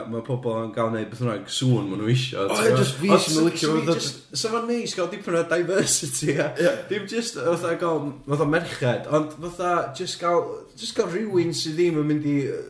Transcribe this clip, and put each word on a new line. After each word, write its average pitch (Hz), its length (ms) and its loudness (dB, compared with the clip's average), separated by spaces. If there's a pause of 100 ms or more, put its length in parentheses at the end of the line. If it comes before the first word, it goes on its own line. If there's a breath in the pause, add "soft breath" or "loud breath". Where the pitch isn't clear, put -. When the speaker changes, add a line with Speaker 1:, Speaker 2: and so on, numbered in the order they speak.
Speaker 1:
ma' 113 160 -6
pobl 120 340 -4
yn 113 180 -4
gael 113 160 0
neud 110 220 -4
beth - 100 -10
bynnag 110 240 -2
sŵn 120 400 2
ma' 95 140 -4
nhw 107 100 0
isio, 123 340 2
Speaker 2:
O, 98 60 2
Speaker 1:
ti'n - 140 2
Speaker 2:
ie, - 80 6
Speaker 1:
gwbod? 131 100 6
Speaker 2:
jyst - 160 0
fi 180 140 2
Speaker 1:
Ond 190 100 8
Speaker 2:
sy'n 160 240 2
licio 165 240 2
Speaker 1:
s-, 160 80 4
s-, 143 80 0
Speaker 2:
fo, 165 80 4
Speaker 1:
jyst, - 380 -4
sa 214 200 -2
fo'n 233 140 0
neis 233 300 -2
gael 175 140 -2
dipyn 180 280 -2
o 170 80 4
diversity, 170 840 0
ie. 147 260 2
Speaker 2:
Ie. 170 160 2 (140)
Speaker 1:
Dim 196 220 -4
jyst 226 300 -4
fatha 165 380 0
gael, 156 320 -2 (160)
fatha 147 260 0
merched, 135 600 0
ond 151 280 0
fatha 175 360 -2 (180)
jyst 180 280 -8
gael, 175 220 2 (300)
jyst - 260 -12
gael 190 160 0
rywun 185 400 0
sydd 156 240 -4
ddim 165 240 4
yn 151 80 0
mynd 151 160 0
i, 147 140 2
yy, 135 180 -2 (120)